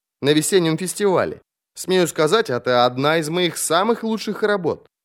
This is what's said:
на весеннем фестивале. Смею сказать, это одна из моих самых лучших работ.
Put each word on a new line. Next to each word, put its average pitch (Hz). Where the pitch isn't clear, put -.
на 139
весеннем 160
фестивале. 175
Смею 180
сказать, 170
это 123
одна 139
из 151
моих 175
самых 202
лучших 220
работ. 175